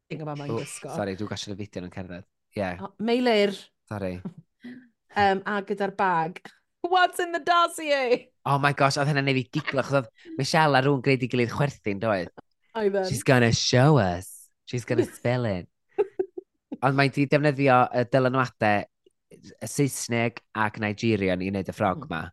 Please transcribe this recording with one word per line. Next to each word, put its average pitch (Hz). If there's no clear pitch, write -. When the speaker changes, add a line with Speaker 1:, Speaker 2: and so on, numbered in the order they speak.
Speaker 1:
yma 151
mae'n 143
Speaker 2:
O, 113
Speaker 1:
gwisgo. -
Speaker 2:
sori, 98
dwi'n 101
gosod 101
y 92
fideo 95
yn 87
cerdded. 90
Ie. 95
Speaker 1:
O, 196
Meilir. 220
Speaker 2:
Sori. 95
Speaker 1:
<laughs> -
Yym, 196
a 202
gyda'r 196
bag. 180
What's 349
in 339
the 339
dossier? 302
Speaker 2:
Oh 139
my 143
gosh, 135
oedd 143
hynny'n 139
neud 135
fi 131
giglo, 135
achos 135
oedd -
Michelle 151
a 131
rhywun 139
gwneud 135
i 127
gilydd 120
chwerthin, 110
doedd? 98
Speaker 1:
Oedden. 196
Speaker 2:
She's 135
gonna 120
show 135
us. 92
She's 123
gonna 123
Speaker 1:
<laughs> -
Speaker 2:
spill 123
it. 95
Ond 135
mae 139
'di 143
defnyddio 139
y 123
dylanwadau 123
y -
Saesneg 117
ac 107
Nigerian 101
i 95
wneud 98
y -
ffrog 90
Speaker 1:
Mm. 80
Speaker 2:
ma. 82